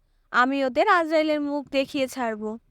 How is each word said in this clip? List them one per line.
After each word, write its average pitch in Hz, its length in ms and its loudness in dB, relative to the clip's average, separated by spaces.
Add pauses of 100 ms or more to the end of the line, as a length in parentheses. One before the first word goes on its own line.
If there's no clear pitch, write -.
(300)
আমি 269 340 2
ওদের 262 240 2
আজরাইলের 311 520 2
মুখ 285 280 -4
দেখিয়ে 269 400 -2
ছাড়ব।" 220 500 -6 (120)